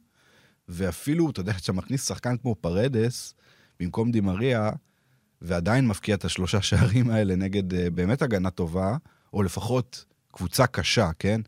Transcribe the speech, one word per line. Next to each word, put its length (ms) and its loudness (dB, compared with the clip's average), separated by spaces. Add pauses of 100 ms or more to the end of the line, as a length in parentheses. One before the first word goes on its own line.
(680)
ואפילו, 640 -2
אתה 100 -6
יודע, 120 -4
כשאתה 200 -4
מכניס 360 -4
שחקן 280 -2
כמו 180 -2
פרדס, 800 0 (460)
במקום 300 -2
דימריה, 600 2 (720)
ועדיין 420 2
מפקיע 280 0
את 100 -2
השלושה 380 0
שערים 480 4
האלה 260 2
נגד, 380 0
אה, 160 0
באמת 320 0
הגנה 280 0
טובה, 460 -2 (360)
או 100 0
לפחות 600 -2 (280)
קבוצה 340 2
קשה, 520 0
כן? 300 0